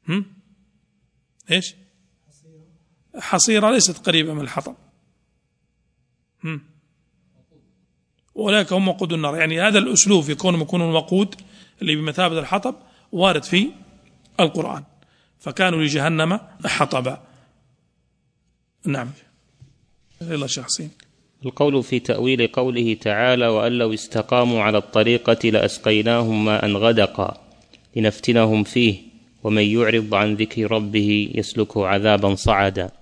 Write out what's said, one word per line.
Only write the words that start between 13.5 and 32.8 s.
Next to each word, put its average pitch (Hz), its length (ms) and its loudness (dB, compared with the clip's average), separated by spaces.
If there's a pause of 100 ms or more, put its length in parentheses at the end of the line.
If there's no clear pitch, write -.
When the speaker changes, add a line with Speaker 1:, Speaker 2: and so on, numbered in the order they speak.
Speaker 1:
القرآن، 156 440 0 (560)
"فكانوا 165 440 -2
لجهنم 156 560 -2 (260)
حطبا". 131 580 -4 (1600)
نعم، 135 260 -6 (1120)
يلا 156 260 -6
شيخ 127 180 -8
حسين. 156 260 -8 (540)
Speaker 2:
القول 139 380 0
في 127 160 -2
تأويل 120 480 0
قوله 120 540 0
تعالى: 120 460 2
"وأن 113 240 2
لو 117 220 0
استقاموا 117 720 0
على 107 140 2
الطريقة 113 720 2
لأسقيناهم 110 960 0
ماء 107 260 0
غدقا 101 680 2 (540)
لنفتنهم 110 680 2
فيه، 110 380 2 (420)
ومن 107 200 2
يعرض 110 520 2
عن 104 200 2
ذكر 107 360 -4
ربه 104 640 0
يسلكه 104 520 -4
عذابا 98 480 2
صعدا". 95 540 0 (120)